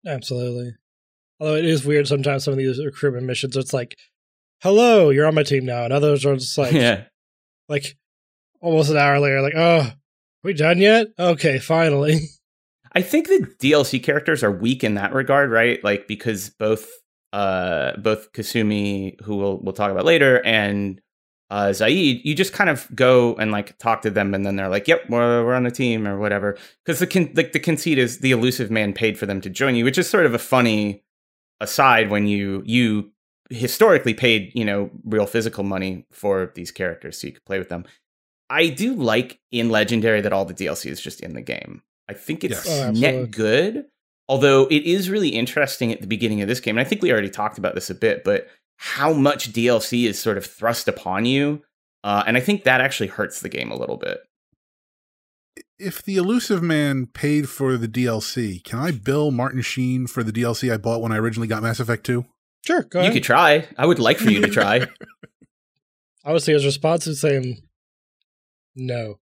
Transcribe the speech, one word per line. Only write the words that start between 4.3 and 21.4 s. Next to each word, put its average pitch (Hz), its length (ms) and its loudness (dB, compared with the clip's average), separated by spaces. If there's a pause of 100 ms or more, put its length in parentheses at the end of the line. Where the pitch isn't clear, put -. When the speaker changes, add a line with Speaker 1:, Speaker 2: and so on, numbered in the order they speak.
Speaker 1:
"Hello, 202 500 6
you're 143 160 4
on 160 80 2
my 151 80 4
team 135 220 0
now." 120 200 -2
And 123 80 -2
others 143 320 2
are 143 100 2
just 127 220 -6
like, 135 160 0
Speaker 2:
<laughs> - 0 -
Yeah. 120 320 4 (640)
Speaker 1:
like, 143 280 -6 (640)
almost 160 320 2
an 151 60 2
hour 143 240 4
later, 135 200 2
like, 147 140 -2
"Oh, 160 360 4 (520)
we 190 100 -2
done 160 260 4
yet? 214 280 6 (100)
Okay, 165 400 2
finally." 156 680 2
<laughs> 156 60 -12 (640)
Speaker 2:
I 185 80 2
think 311 260 0
the 381 200 2 (120)
D 139 140 4
L 147 100 6
C 135 160 -2
characters 147 440 0
are 104 80 4
weak 113 320 -2
in 107 120 0
that 101 180 -2
regard, 135 380 2
right? 117 320 2
Like, 101 240 -2
because 104 500 -6
both, 110 320 -2 (420)
uh, 92 680 -2
both 107 340 -4
Kasumi, 104 880 -4
who 104 140 -8
we'll, 98 220 -2
we'll 95 160 -8
talk 101 180 0
about 95 140 -2
later, 139 380 4
and, 101 560 0 (520)